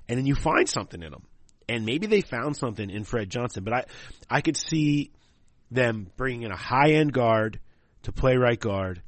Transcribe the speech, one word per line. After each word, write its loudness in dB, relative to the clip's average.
and 0
then 0
you 4
find 0
something -8
in -14
him. -20
And -4
maybe -2
they 4
found -6
something -6
in -8
Fred -4
Johnson, -6
but -4
I, -2
I 0
could 0
see 0
them 0
bringing -4
in -6
a -6
high-end 4
guard 2
to -6
play 4
right 4
guard. -4